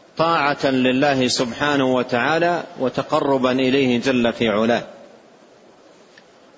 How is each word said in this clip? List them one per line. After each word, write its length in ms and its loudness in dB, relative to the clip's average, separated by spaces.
طاعة 480 0
لله 600 2
سبحانه 680 0
وتعالى 680 0
وتقربا 720 0
إليه 500 2
جل 320 0
في 160 0
علاه. 340 0